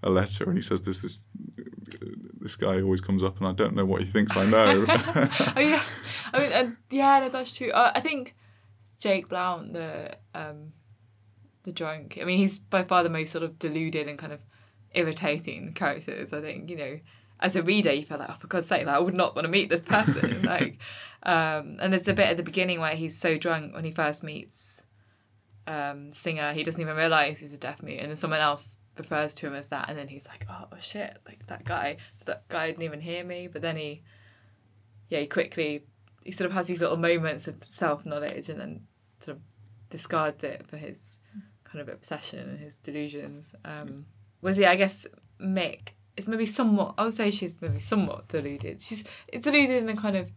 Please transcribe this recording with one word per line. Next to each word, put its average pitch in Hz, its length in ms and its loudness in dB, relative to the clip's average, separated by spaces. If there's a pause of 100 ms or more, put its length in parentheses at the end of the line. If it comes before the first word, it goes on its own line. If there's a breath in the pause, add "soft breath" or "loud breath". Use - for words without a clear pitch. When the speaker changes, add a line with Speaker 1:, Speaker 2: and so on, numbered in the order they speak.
Speaker 1:
a 98 60 2
letter 95 360 4
and 92 120 2
he 92 40 0
says, 92 220 0
"This, 95 160 -2
this, - 260 -8 (1120)
this - 160 -10
guy 95 260 2
always 95 200 4
comes 95 220 2
up 95 160 0
and 95 80 0
I 92 40 2
don't 101 240 2
know 98 100 2
what 95 160 2
he 92 60 0
thinks 104 300 2
I 95 120 6
know." 107 380 8
Speaker 2:
<laughs> - 20 2
Oh, - 720 4
yeah. 302 220 6 (520 loud breath)
I 254 60 4
mean, 277 140 2
and, 240 240 2 (120)
yeah, 277 300 8
no, 262 100 0
that's 254 220 -4
true. - 200 -4
Uh, 240 220 8
I 262 60 4
think 285 340 -4 (640 soft breath)
Jake 190 280 2
Blount, 180 460 -4
the, 160 420 -8 (180)
um, 151 380 -12 (920)
the 170 100 -10
drunk, 156 480 -8
I - 20 -6
mean, 180 140 4
he's 196 220 4
by 190 260 2
far 180 180 6
the 170 60 4
most 160 240 -2
sort 165 100 -2
of 165 160 -6
deluded 160 480 -2
and 147 100 -10
kind 151 140 -12
of 147 80 -12 (540 soft breath)
irritating 160 800 -2
characters. - 580 -4
I 151 80 -6
think, 151 300 -10
you 175 80 -10
know, 147 220 -8 (400 soft breath)
as 185 160 2
a 185 60 4
reader, 175 320 6
you 147 100 0
feel 147 140 -8
like, 139 140 -8
"Oh, - 80 -12
for - 80 -18
God's 170 200 -2
sake, 147 200 2
like, 143 80 2
I 143 40 6
would 175 140 4
not 180 220 2
wanna 160 140 0
meet 190 200 2
this 170 120 2
person." 196 600 4
Speaker 1:
<laughs> 190 60 2
Speaker 2:
Like, 156 320 0 (440 loud breath)
um, 156 560 2
and 190 140 2
there's 185 140 2
a 190 60 4
bit 202 160 6
at 165 80 2
the 170 60 -4
beginning 180 360 0
where 156 160 0
he's 160 220 -6
so 160 200 2
drunk 160 380 -2
when 160 80 -6
he 160 80 -4
first 156 320 -2
meets, - 580 -12 (840)
um, 143 440 -6
Singer, 151 420 -4
he 156 100 -2
doesn't 165 180 -4
even 156 140 -4
realise 156 440 4
he's 147 140 -14
a 139 40 -16
deaf 143 260 -10
mute, 147 160 -10
and 147 100 -8
then 156 60 -8
someone 156 240 0
else 147 400 0 (180)
refers 151 380 -2
to 156 120 -8
him 139 60 -6
as 143 160 -10
that, 139 200 -4
and 151 100 -6
then 139 80 -10
he's 139 200 -12
like, - 220 -14
"Oh, - 220 -14
oh - 80 -18
shit, - 480 -10
like, - 200 -20
that - 180 -12
guy, 151 320 -4 (180 loud breath)
so - 100 -20
that - 220 -8
guy 160 240 -4
didn't 165 120 -8
even 151 180 -8
hear 170 220 -8
me." 180 240 -10
But 165 140 -10
then 165 160 -4
he, 151 240 -8 (1080 soft breath)
yeah, 156 100 0
he 147 80 -2
quickly, 151 560 -2 (400)
he - 80 -12
sort 185 180 -2
of 190 40 -4
has 185 140 0
these 175 140 -2
little 165 160 2
moments 165 500 0
of - 160 -12
self-knowledge 147 840 -4
and 151 100 -8
then 127 280 -12 (320)
sort 139 180 -12
of - 60 -20 (460)
discards 156 540 -2
it - 240 -8
for 151 100 -14
his - 400 -14 (480 loud breath)
kind 151 160 -12
of 139 80 -10
obsession - 500 -10 (100)
and 139 100 -10
his 151 200 -16
delusions. 147 720 -10 (100)
Um, 147 420 -12 (360)
whereas, 190 160 2
yeah, 190 140 10
I 185 40 8
guess 190 300 0 (360)
Mick 190 480 -2 (260)
is 196 120 -8
maybe 220 180 0
somewhat, 214 520 4
I 202 80 2
would 226 80 0
say 214 180 2
she's 190 300 -6
maybe - 180 -2
somewhat - 480 0
deluded. 143 540 -6
She's, 214 220 -6 (240 loud breath)
it's - 180 -6
deluded 269 380 6
in 220 60 -2
a 214 60 -2
kind 208 220 0
of - 200 -4